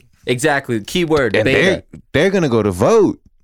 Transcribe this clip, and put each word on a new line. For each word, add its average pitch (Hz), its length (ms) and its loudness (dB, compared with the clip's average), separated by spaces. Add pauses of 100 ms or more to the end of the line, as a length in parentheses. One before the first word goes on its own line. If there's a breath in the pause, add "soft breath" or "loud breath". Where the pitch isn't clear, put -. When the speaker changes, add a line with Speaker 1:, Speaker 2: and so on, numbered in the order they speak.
(280)
Speaker 1:
Exactly. 131 540 -2
Keyword, 147 540 -2
Speaker 2:
and 107 100 0
Speaker 1:
beta. 156 460 0
Speaker 2:
they're, - 100 -20 (120)
they're 165 160 2
gonna 180 200 0
go 113 120 2
to 101 100 0
vote. 175 480 2 (240)